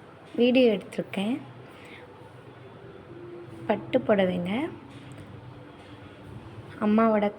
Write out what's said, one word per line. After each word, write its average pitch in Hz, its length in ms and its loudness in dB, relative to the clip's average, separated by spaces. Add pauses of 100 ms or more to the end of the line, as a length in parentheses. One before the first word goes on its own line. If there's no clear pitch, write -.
(400)
வீடியோ 247 340 8
எடுத்திருக்கேன். 196 600 -4 (2250)
பட்டு 208 380 0
புடவைங்க, 185 460 2 (2250)
அம்மாவோட 214 420 6 (100)